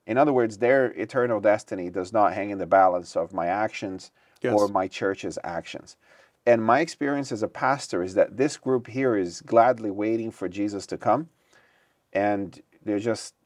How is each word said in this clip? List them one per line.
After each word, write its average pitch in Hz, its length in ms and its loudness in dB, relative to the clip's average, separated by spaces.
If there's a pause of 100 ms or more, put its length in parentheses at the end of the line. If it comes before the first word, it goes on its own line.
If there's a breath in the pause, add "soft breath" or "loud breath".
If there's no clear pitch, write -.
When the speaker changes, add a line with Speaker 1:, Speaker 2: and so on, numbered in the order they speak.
Speaker 1:
In 110 120 -2
other 147 160 4
words, 113 240 0
their 123 300 4
eternal 117 520 -2
destiny 101 500 0
does 92 220 -6
not 101 220 2
hang 101 160 -6
in 101 80 -6
the 92 80 -6
balance 90 500 4
of 85 180 -4
my 87 140 -4
actions 98 640 -4 (300)
Speaker 2:
Yes. 123 120 0
Speaker 1:
or 104 140 4
my 95 220 -2
church's 98 560 -4
actions. - 500 -10 (500 soft breath)
And 117 160 4
my 117 200 4
experience 143 500 -4
as 107 120 -6
a 104 40 0
pastor 131 560 -2
is 95 120 -6
that 101 200 2
this 139 220 0
group 131 300 -2
here 123 280 0
is 90 260 -2
gladly 113 500 4
waiting 110 400 -2
for 92 180 -8
Jesus 101 380 -6
to 85 100 -8
come. 123 320 0 (840)
And 101 480 -2 (240)
they're 104 160 -2
just, 110 360 -4 (100)